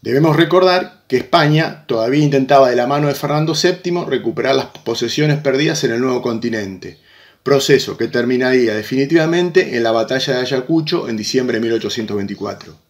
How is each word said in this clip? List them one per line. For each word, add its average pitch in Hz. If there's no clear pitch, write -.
Debemos 147
recordar 180
que 127
España 156
todavía 127
intentaba, 135
de 123
la 120
mano 147
de 143
Fernando 151
séptimo, 175
recuperar 120
las 131
posesiones 143
perdidas 147
en 120
el 117
nuevo 127
continente, 107
proceso 135
que 113
terminaría 123
definitivamente 160
en 120
la 113
batalla 127
de 123
Ayacucho 156
en 117
diciembre 120
de -
mil 113
ochocientos 110
veinticuatro. 98